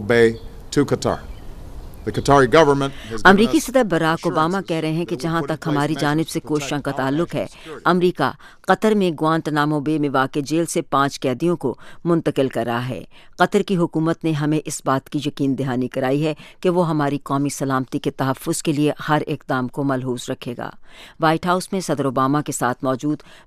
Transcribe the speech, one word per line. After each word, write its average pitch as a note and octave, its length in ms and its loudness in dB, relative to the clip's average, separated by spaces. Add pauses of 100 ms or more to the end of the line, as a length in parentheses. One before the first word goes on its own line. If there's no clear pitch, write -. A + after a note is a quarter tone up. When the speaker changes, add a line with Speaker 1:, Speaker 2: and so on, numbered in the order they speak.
(120)
Speaker 1:
Bay A#2 180 8 (480)
to C#3+ 60 6
Qatar۔ A2+ 320 0 (920)
The G#2+ 140 -4
Qatari C#3 240 6
government C#3+ 440 6
has - 220 -14
given A2+ 120 -6
Speaker 2:
امریکی G#3 340 6
Speaker 1:
us - 80 0
Speaker 2:
صدر B3+ 180 2
براک E3 420 0
اوباما E3+ 160 2
Speaker 1:
assurances F3 260 0
Speaker 2:
کہہ E3 100 -2
رہے D#3+ 140 -2
ہیں E3 140 -2
کہ E3+ 100 -6
Speaker 1:
that - 80 -8
Speaker 2:
جہاں E3 120 -2
Speaker 1:
we E3 60 0
put C#3+ 100 -4
in D#3 60 -4
Speaker 2:
تک - 100 -8
ہماری D3 260 0
Speaker 1:
place D3+ 80 -4
Speaker 2:
جانب D3+ 280 0
سے D#3+ 100 -4
Speaker 1:
measures - 20 -14
to - 80 -10
Speaker 2:
کوششوں C#3+ 320 -2
کا C#3 100 -4
Speaker 1:
protect C3+ 160 -2
our C3+ 40 0
Speaker 2:
تعلق D#3+ 240 -2
ہے، C3 40 -2
Speaker 1:
national - 200 -8
security۔ D3 260 -14
Speaker 2:
امریکہ E3 460 2 (300)
قطر G#3+ 300 2
میں F#3+ 200 2 (100)
گوانتانامو D3+ 580 0
بے D3+ 200 -2
میں D3 100 0
واقع C3 360 0
جیل D#3+ 200 0
سے E3+ 160 -2
پانچ C#3 380 0
قیدیوں D3+ 380 0
کو B2 180 -4 (300)
منتقل D#3+ 420 2
کر A#2 180 -2
رہا A#2+ 240 -4
ہے۔ F#2 140 -8 (340)
قطر F#3+ 240 2
کی F#3+ 160 0
حکومت D#3+ 460 0
نے D#3+ 80 0
ہمیں D3+ 340 0
اس - 200 -8
بات C3+ 240 0
کی D3+ 160 -4
یقین C#3 340 0
دہانی B2+ 280 -2
کرائی C3+ 380 0
ہے D#3 80 0 (260)
کہ F#3 100 0
وہ E3+ 200 2
ہماری D3 340 0
قومی C#3+ 260 0
سلامتی C3+ 500 -2
کے D3+ 120 -2
تحفظ C#3 500 -2
کے E3+ 100 -2
لیے D3 200 2 (180)
ہر D3+ 180 2
اقدام C3 400 -4
کو C#3 160 -6
ملحوظ C3 460 -4
رکھے C3 280 -8
گا۔ A#2+ 120 -10 (500)
وائٹ D#3+ 260 2
ہاؤس F3+ 260 0
میں G3 80 0
صدر C#3+ 260 -2
اوباما C3+ 360 2
کے D3 100 -6
ساتھ B2 320 -4
موجود C3+ 340 -2 (300)